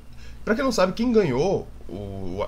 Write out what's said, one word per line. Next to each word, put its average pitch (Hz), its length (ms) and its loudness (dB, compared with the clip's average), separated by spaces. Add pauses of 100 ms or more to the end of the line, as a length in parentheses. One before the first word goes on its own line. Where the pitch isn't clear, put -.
(460)
Pra 208 80 2
quem 233 100 0
não 262 80 2
sabe, 185 220 4
quem 240 180 0
ganhou 160 560 4 (200)
o, 95 600 -4